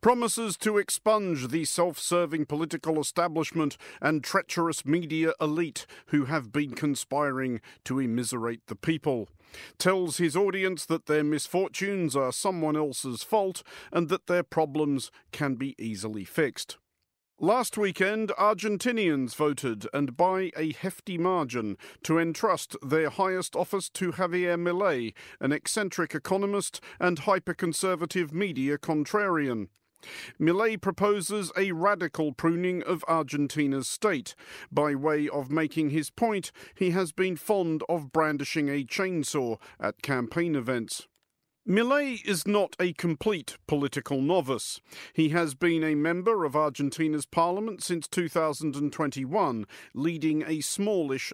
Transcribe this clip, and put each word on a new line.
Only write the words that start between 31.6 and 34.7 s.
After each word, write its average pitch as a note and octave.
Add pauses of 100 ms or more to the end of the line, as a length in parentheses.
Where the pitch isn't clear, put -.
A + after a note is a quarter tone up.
radical E3+
pruning E3+
of E3
Argentina's C#3+
state. E3 (340)